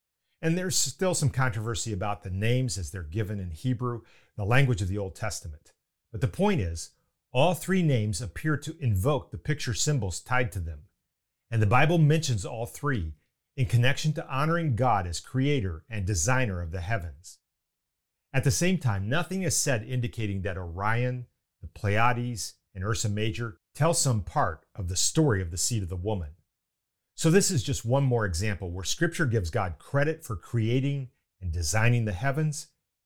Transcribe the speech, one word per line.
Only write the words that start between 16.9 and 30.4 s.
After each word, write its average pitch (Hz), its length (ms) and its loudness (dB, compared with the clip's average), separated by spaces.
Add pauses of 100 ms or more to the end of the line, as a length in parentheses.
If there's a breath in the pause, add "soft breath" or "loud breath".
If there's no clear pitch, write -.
At 135 120 2
the 139 60 4
same 175 280 2
time, 101 320 -2
nothing 175 320 -2
is 165 120 0
said 123 300 0
indicating 113 560 -2
that 92 160 -4
Orion, 110 680 -2 (340)
the - 60 -14
Pleiades, 117 880 0 (200)
and 95 80 -8
Ursa 107 280 -2
Major 110 480 -4 (160)
tell 160 180 2
some 120 300 2
part 101 420 -2 (100)
of 87 140 -6
the 92 80 -4
story 131 460 2
of 85 80 -6
the 90 80 -8
seed 113 240 -2
of 85 80 -6
the 92 60 -6
woman. 90 340 -4 (840)
So - 160 2
this 196 200 6
is 147 120 2
just - 220 -2
one 131 200 2
more 120 200 2
example 98 460 -2
where 92 140 -8
Scripture - 420 0
gives 104 240 0
God 92 280 -2
credit 151 460 -2
for 117 100 -8
creating 127 760 -2 (320)